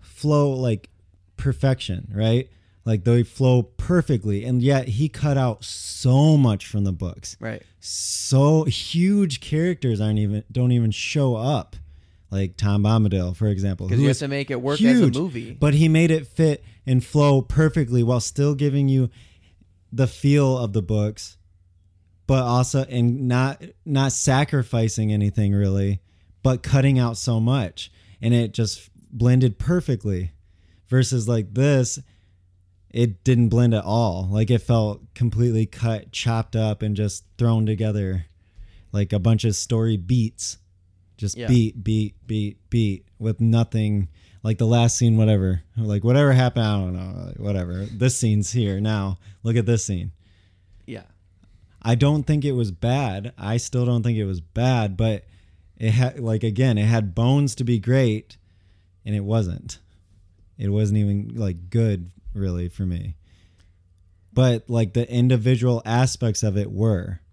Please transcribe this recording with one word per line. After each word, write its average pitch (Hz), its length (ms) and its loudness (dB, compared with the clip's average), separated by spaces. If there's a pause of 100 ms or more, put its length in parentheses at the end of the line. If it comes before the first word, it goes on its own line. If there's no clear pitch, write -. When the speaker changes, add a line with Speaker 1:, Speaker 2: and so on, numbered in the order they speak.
Speaker 1:
flow, 147 520 0
like, 127 360 -2 (480)
perfection, 127 760 -2
right? 113 360 0 (380)
Like, 110 180 0
they 120 180 4
flow 127 400 2
perfectly, 110 840 -2
and 123 180 0
yet 135 260 2
he 127 200 -2
cut 147 280 -2
out 123 280 -2
so 143 760 2
much 113 280 2
from 104 180 -4
the 92 80 -2
books. 87 460 -10
Speaker 2:
Right. 113 240 -12 (160)
Speaker 1:
So - 840 0
huge 175 760 -2
characters 151 600 -4
aren't 107 180 0
even, 104 320 -2
don't 123 220 0
even 117 180 2
show 131 460 -2
up. 120 400 -4 (540)
Like 95 260 -4
Tom 101 260 0
Bombadil, 98 540 0
for 107 120 -2
example, 95 400 -4
Speaker 2:
'Cause 117 80 0
Speaker 1:
who 135 60 4
Speaker 2:
you 143 60 4
have 139 80 2
Speaker 1:
is - 40 -10
Speaker 2:
to 143 80 -6
make 139 220 -4
it 123 100 -4
work 139 200 -2
as 220 60 4
a 247 180 6
Speaker 1:
huge, 123 120 2
Speaker 2:
movie. 123 360 -6
Speaker 1:
but 147 220 2
he 160 140 6
made 160 220 4
it 160 160 0
fit 156 380 0 (220)
and 127 180 2
flow 143 380 4
perfectly 135 600 2
while 123 180 2
still 143 340 -2
giving 139 340 0
you 131 220 2 (840)
the 127 140 2
feel 139 520 2
of 113 140 -4
the 107 100 0
books, 104 540 -4 (920)
but 131 180 2
also, 123 440 0
and 127 400 0
not, 131 340 0 (220)
not 135 280 0
sacrificing 117 1000 0
anything 104 400 0
really, 98 480 0 (420)
but 131 200 0
cutting 135 360 2
out 117 200 -2
so 113 220 -2
much, 117 500 -2 (320)
and 117 100 2
it 117 220 0
just - 340 -4 (240)
blended 123 460 2
perfectly. 104 720 -2 (560)
Versus, 127 400 0
like, 107 260 -2
this, 135 440 2 (920)
it 113 340 0
didn't 120 240 4
blend 117 260 4
at 104 100 -2
all. 95 460 -2
Like, 104 200 0
it 120 100 4
felt 107 540 -2
completely 113 520 0
cut, 113 460 -6
chopped 113 440 -4
up, 110 260 -2
and 104 140 -2
just 104 280 -4 (140)
thrown 113 280 2
together 101 600 -2 (640)
like 101 200 -2
a 104 80 0
bunch 110 240 2
of 107 120 2
story 113 400 -2
beats. 110 600 -4 (580)
Just 101 200 -6
Speaker 2:
Yeah. 117 120 -8
Speaker 1:
beat, 113 360 2
beat, 110 300 -2 (120)
beat, 104 300 -4 (140)
beat 107 340 -2 (140)
with 107 220 -4
nothing. 113 680 0 (340)
Like, 110 160 -2
the 113 80 0
last 117 300 4
scene, 113 200 4
whatever. 98 460 2 (140)
Like, 104 260 -2
whatever 135 300 4
happened, 127 340 2
I 104 140 0
don't 92 140 -4
know. 90 320 -10
Like, 85 120 -14
whatever. 95 460 -6
This 117 340 -2
scene's 104 340 0
here 101 280 -2
now. 101 380 -2 (260)
Look 113 120 0
at 110 100 0
this 117 180 0
scene. 92 260 -6 (760)
Speaker 2:
Yeah. - 160 -14 (800)
Speaker 1:
I 117 120 2
don't 143 320 2
think 151 180 0
it 143 80 0
was 113 200 -2
bad. 117 640 -4
I 107 200 -4
still 123 280 -2
don't 120 160 0
think 113 160 0
it 104 60 -2
was 92 160 -4
bad, 113 560 -2
but 110 280 -2 (520)
it 110 140 -2
had, 127 280 0
like, 113 240 -2
again, 117 360 0
it 104 80 2
had 110 280 0
bones 135 420 2
to 127 80 -6
be 117 140 0
great, 117 580 0 (680)
and 104 100 -4
it 101 100 -4
wasn't. 101 540 -4 (800)
It 98 120 -4
wasn't 104 280 0
even, 101 380 -2
like, 90 340 -6
good, 104 400 0 (240)
really, 87 340 -4
for 95 160 -8
me. 90 320 -6 (1160)
But, 123 360 2
like, 113 260 0
the 120 160 -2
individual 120 720 2
aspects 120 580 0
of 101 140 0
it 104 140 -4
were. 92 500 -2 (120)